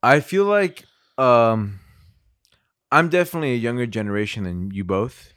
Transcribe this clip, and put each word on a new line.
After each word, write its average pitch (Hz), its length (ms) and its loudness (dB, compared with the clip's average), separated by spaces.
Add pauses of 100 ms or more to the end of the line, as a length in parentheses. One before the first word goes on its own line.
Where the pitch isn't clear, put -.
I 135 180 4
feel 185 260 -2
like, 202 400 -2 (320)
um, 113 640 2 (1120)
I'm 160 180 2
definitely 165 440 -2
a 123 40 0
younger 120 280 -2
generation 104 580 -4
than 90 280 -6
you 98 120 -6
both. 98 540 -4